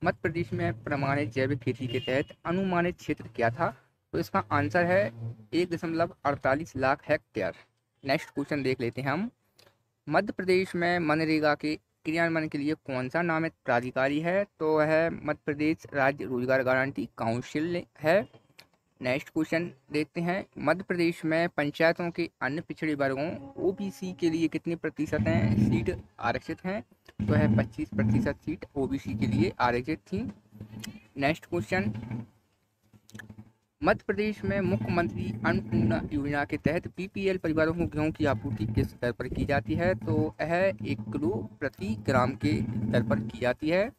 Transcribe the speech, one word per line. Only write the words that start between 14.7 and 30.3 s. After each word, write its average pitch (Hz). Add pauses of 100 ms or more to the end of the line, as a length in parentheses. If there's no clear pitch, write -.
है 156
मध्य 147
प्रदेश 151 (180)
राज्य 139
रोजगार 127
गारंटी 131 (100)
काउंसिल 151 (140)
है। 180 (720)
नेक्स्ट 127
क्वेश्चन 165 (200)
देखते 151
हैं। 175 (120)
मध्य 160
प्रदेश 175
में 165
पंचायतों 160
के 170 (100)
अन्य 139
पिछड़े 156
वर्गों 139
ओबीसी 190
के 170
लिए 160
कितने 165
प्रतिशत 156
हैं -
सीट - (240)
आरक्षित 123
हैं? 202 (440)
तो 104
है -
पच्चीस -
प्रतिशत 110
सीट - (100)
ओबीसी 135
के 110
लिए 113
आरक्षित 127
थी। 214 (840)